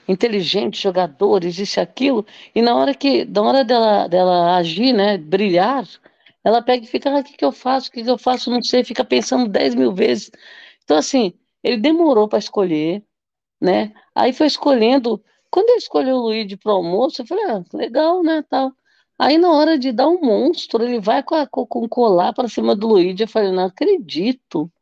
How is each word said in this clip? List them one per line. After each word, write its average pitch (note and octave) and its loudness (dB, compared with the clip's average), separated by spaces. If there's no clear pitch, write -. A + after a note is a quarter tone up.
inteligentes, G3+ -2
jogadores, F3+ -2
isso G3 -4
e - 0
aquilo, B3 -2
e A3 0
na A#3+ 2
hora C4+ 0
que, C4+ 0
na G3 -2
hora B3+ 2
dela, G#3+ 2
dela F3+ 2
agir, F3+ 0
né, G3+ 2
brilhar, F#3+ 0
ela A3 2
pega B3 0
e - -20
fica, - -6
"Ah, C#4+ 0
o C4 -4
que - -20
que - -6
eu C#4 0
faço? C4 -4
O - -20
que A#3 -12
que A#3+ 0
eu A#3+ 0
faço? B3+ -2
Não A#3+ 0
sei", B3 0
fica B3 -4
pensando B3 0
dez G3 0
mil A#3+ 0
vezes. A3 -2
Então, D4+ 2
assim, B3 0
ele A#3+ 0
demorou C#4 2
pra A3 -2
escolher, F3+ -2
né? G#3 0
Aí A#3+ 2
foi D#4 0
escolhendo. B3 0
Quando G#4+ 2
ele A#4+ 4
escolheu C4 -2
o B3+ -2
Luigi A3 -4
pro G#3+ -2
almoço, F#3+ -2
eu A3 -18
falei, G#4 -4
"Ah, G#3 -4
legal, D#4+ -2
né, D#4 0
tal." C4+ -4
Aí, C#4 2
na F4+ 4
hora D#4 4
de B3+ -4
dar B3+ 2
um F4+ 2
monstro, A#3 0
ele A#3+ -2
vai A#3 0
com D#4+ -6
a, D4+ 0
com, B3+ -6
com A#3 -6
colar G#3 2
pra B3 -4
cima A3+ 0
do G3+ -4
Luigi. F#3+ 2
Eu A3 -4
falei, G#3+ 0
"Não F#3 -2
acredito", F#3+ -4